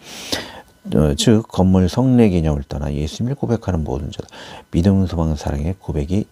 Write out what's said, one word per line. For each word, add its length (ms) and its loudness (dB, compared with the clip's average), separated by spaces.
어, 240 4
즉 300 4
건물 420 4
성례 400 4
개념을 400 0
떠나 240 -6
예수님을 420 -4
고백하는 480 -2
모든 280 -6
자들, 160 -14
믿음, 380 2
소망, 280 0
사랑의 440 -4
고백이 520 -4